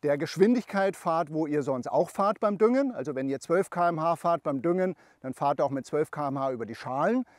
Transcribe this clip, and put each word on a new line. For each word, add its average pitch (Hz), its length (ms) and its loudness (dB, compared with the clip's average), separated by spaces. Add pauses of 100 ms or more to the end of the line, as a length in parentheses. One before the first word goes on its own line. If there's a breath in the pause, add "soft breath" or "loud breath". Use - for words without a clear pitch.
der 147 160 2
Geschwindigkeit 196 760 2
fahrt, 165 360 -2
wo 160 140 -2
ihr 147 160 0
sonst 127 240 -2
auch 156 240 0
fahrt 202 300 -2
beim 208 180 0
Düngen. 254 340 4
Also 135 220 -6
wenn 131 140 -2
ihr 135 120 -4
zwölf 180 300 0
K 175 180 0
M 165 120 -2
H 165 160 0
fahrt 170 260 0
beim 139 200 -4
Düngen, 180 320 2 (260 soft breath)
dann 131 140 -8
fahrt 143 260 0
auch 143 100 2
mit 135 160 -6
zwölf 151 240 -2
K 147 180 -4
M 139 100 -4
H 135 140 -2
über 117 140 -6
die 113 80 -8
Schalen 170 500 0 (140 soft breath)